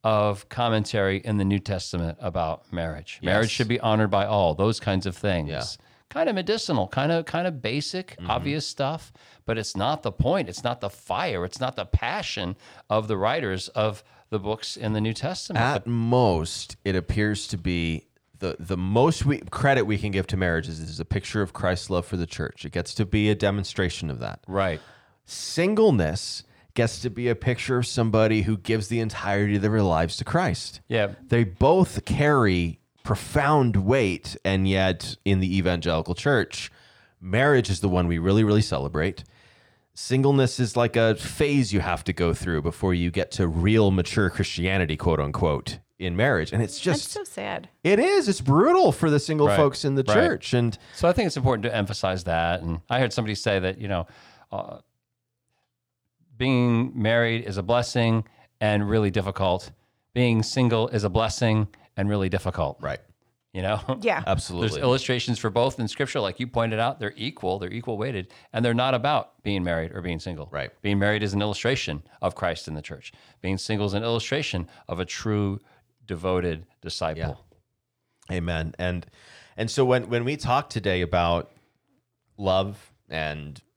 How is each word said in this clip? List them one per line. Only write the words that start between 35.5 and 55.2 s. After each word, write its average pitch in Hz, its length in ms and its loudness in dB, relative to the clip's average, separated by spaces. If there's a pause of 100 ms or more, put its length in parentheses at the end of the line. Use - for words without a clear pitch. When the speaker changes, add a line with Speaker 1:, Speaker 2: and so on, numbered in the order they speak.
Speaker 2:
evangelical 87 580 0
church, - 560 0 (500)
marriage 117 500 2
is 95 100 0
the 101 80 2
one 90 180 4
we 85 120 2
really, 95 260 4
really 104 180 6
celebrate. 80 640 -2 (680)
Singleness 131 680 2
is 117 160 0
like 120 200 2
a 113 180 4
phase 139 580 0
you 101 80 4
have 87 240 -2
to 95 80 -4
go 85 220 2
through 82 280 -2
before 85 320 -2
you 87 160 0
get 92 220 -2
to 90 160 0
real 98 420 4
mature 95 400 2
Christianity, 90 680 -2
quote 80 240 2
unquote, 73 580 -2 (200)
in 90 180 -4
marriage. 110 360 2
And 113 100 0
it's - 180 -6
just - 340 -2
Speaker 3:
That's 415 140 -8
so - 40 -20
sad. 196 360 -10 (140)
Speaker 2:
It 202 160 4
is. 349 300 4
It's 196 120 0
brutal 196 520 6
for 160 180 2
the 147 100 6
single 151 280 2
Speaker 1:
Right. 101 80 4
Speaker 2:
folks 147 280 4
in 139 100 2
the 135 100 2
Speaker 1:
Right. - 100 2
Speaker 2:
church. - 400 2
And 120 220 2 (180)
Speaker 1:
So - 140 2
I 180 40 6
think 214 140 2
it's - 100 -2
important 123 280 2
to 113 100 -2
emphasize 92 500 -2
that. 85 380 0
And 82 180 -4 (100)
I 123 100 2
heard 120 120 0
somebody 107 220 -2
say 98 240 0
that, 92 220 -2
you 104 80 -8
know, 90 180 -2 (460)
uh, - 260 -8 (1600)